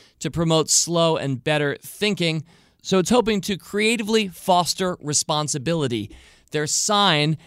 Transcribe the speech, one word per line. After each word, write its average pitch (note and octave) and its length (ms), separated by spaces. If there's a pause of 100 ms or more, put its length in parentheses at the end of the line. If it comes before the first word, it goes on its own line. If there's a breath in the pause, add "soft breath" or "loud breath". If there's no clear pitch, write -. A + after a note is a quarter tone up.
(200 soft breath)
to D#3+ 100
promote D#3+ 400
slow E3 480
and C3 260
better D3 380
thinking. E3 640 (400 soft breath)
So F#3+ 160
it's E3+ 100
hoping A3 320
to F#3+ 160
creatively G#3+ 680
foster F3+ 760
responsibility. D3 1120 (360 loud breath)
Their D3 160
sign, D#3+ 800